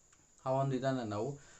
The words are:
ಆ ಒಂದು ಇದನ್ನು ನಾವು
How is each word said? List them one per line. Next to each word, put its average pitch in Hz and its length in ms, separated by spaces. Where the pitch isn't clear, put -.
ಆ 131 40
ಒಂದು 135 260
ಇದನ್ನು 131 280
ನಾವು 107 260